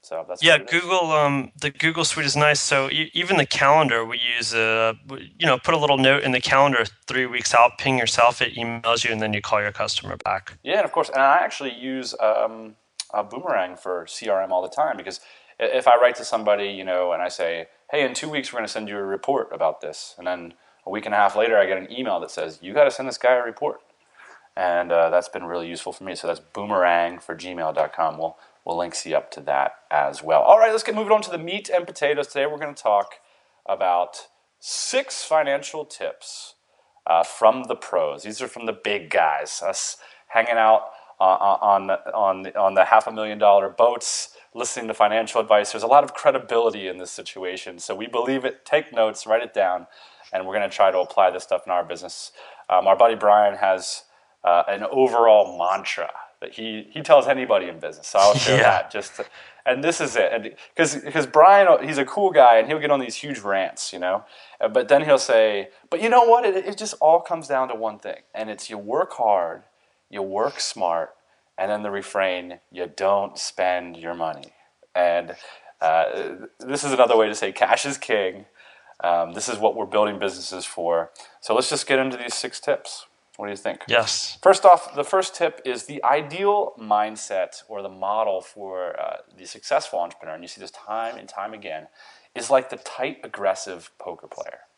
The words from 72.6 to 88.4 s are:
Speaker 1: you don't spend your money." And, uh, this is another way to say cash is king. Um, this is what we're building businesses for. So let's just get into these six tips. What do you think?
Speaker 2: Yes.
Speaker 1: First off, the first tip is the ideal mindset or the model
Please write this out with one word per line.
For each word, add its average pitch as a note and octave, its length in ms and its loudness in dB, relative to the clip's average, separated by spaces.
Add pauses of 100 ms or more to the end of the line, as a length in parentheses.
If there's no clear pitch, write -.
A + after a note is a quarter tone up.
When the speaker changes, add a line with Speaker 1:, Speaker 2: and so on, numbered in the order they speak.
Speaker 1:
you F2 160 -8
don't G2 500 -2
spend F2+ 580 -4
your E2+ 180 -10
money." D#2+ 380 -8 (400)
And, F2 440 0 (440)
uh, D#2+ 540 0 (240)
this C3+ 240 -6
is C#3+ 80 -4
another B2 260 4
way A2 120 4
to G#2 80 -6
say G2 160 -4
cash A#2+ 340 0
is C#3 100 -6
king. G2+ 500 -4 (580)
Um, E2+ 300 0
this A2 140 -8
is A2+ 100 -6
what G#2+ 180 0
we're G#2+ 100 -6
building G#2 320 0
businesses F#2+ 460 -8
for. E2+ 480 -4 (280)
So - 140 -2
let's B2+ 140 0
just D3+ 180 -4
get C3+ 140 2
into C3 160 -4
these A#2+ 180 -10
six - 240 -10
tips. - 480 -6 (300)
What G#2 100 -12
do G2+ 40 -10
you G2+ 60 -10
think? G2 320 -10
Speaker 2:
Yes. - 540 -2
Speaker 1:
First F#3+ 240 6
off, - 280 6
the C#3+ 100 -2
first F#3+ 300 -2
tip E3 300 -4
is B2 220 -6
the C#3+ 180 -10
ideal E3 760 0
mindset G#2+ 880 -4
or G#2 120 -12
the G2 80 -10
model F#2+ 540 -4